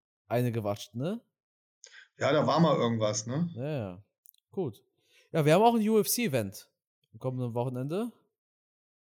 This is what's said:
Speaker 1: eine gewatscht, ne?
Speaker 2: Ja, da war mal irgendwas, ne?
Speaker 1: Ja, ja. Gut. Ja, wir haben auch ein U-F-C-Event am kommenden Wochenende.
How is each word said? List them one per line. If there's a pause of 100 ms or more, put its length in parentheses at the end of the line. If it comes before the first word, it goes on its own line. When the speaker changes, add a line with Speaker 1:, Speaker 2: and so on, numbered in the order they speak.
(280)
Speaker 1:
eine
gewatscht,
ne? (960)
Speaker 2:
Ja,
da
war
mal
irgendwas,
ne?
Speaker 1:
Ja,
ja. (480)
Gut. (480)
Ja,
wir
haben
auch
ein
U-F-C-Event (440)
am
kommenden
Wochenende. (920)